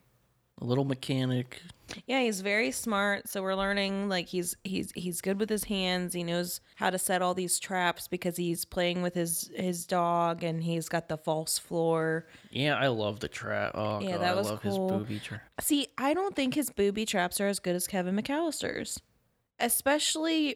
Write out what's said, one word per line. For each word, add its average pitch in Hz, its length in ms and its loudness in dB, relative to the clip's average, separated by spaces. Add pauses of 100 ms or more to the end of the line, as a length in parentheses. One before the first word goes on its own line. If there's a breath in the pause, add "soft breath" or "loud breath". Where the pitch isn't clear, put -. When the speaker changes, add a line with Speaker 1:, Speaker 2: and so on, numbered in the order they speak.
(600)
Speaker 1:
a - 20 -6
little 127 220 2
mechanic. 131 760 -2 (460 loud breath)
Speaker 2:
Yeah, 262 140 2
he's 220 180 0
very 208 320 0
smart. 202 560 0
So 202 140 -4
we're 190 140 0
learning, 196 520 0
like, 185 200 0
he's, 175 360 -2
he's, 190 300 -4
he's 175 260 -4
good 196 220 0
with 214 80 0
his 214 160 -2
hands. 180 480 0
He 175 100 -2
knows 175 380 -2 (140 soft breath)
how - 140 2
to 185 80 0
set 180 240 2
all 180 120 4
these 180 260 0
traps 180 480 0
because 180 300 -2
he's 170 260 0
playing 175 380 0
with 175 120 0
his, 170 420 0
his 180 300 -2
dog 170 560 2
and 165 220 -2
he's 165 240 0
got 165 220 -2
the 160 80 -2
false 160 420 -2
floor. 165 640 2 (240 loud breath)
Speaker 1:
Yeah, 139 280 2
I 131 100 4
love 107 320 0
the - 80 -4
trap. 104 480 -2
Oh, 104 240 0
Speaker 2:
Yeah, 98 120 -2
Speaker 1:
God, - 100 0
Speaker 2:
that 90 100 2
Speaker 1:
I - 40 2
Speaker 2:
was 104 140 0
Speaker 1:
love 107 120 -4
Speaker 2:
cool. 185 280 0
Speaker 1:
his 101 100 2
booby 104 200 -4
trap. 101 220 -8 (180)
Speaker 2:
See, 285 280 2 (100)
I 269 160 2
don't 381 200 0
think 262 220 0
his 294 140 0
booby 202 360 2
traps 180 360 0
are 202 60 2
as 202 120 0
good 175 160 0
as 180 120 -2
Kevin 185 280 0
McAllister's. - 840 -2 (580)
Especially 302 960 2